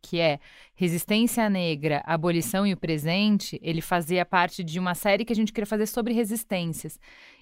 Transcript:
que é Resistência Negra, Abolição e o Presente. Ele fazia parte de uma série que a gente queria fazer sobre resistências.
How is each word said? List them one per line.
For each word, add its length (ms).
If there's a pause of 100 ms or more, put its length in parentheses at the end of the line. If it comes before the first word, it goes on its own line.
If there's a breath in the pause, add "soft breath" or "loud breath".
que 160
é 200 (360 soft breath)
Resistência 760
Negra, 560
Abolição 600
e 60
o 40
Presente. 840
Ele 180
fazia 440
parte 380
de 160
uma 160
série 300
que 80
a 40
gente 160
queria 140
fazer 200
sobre 260
resistências. 840 (440 soft breath)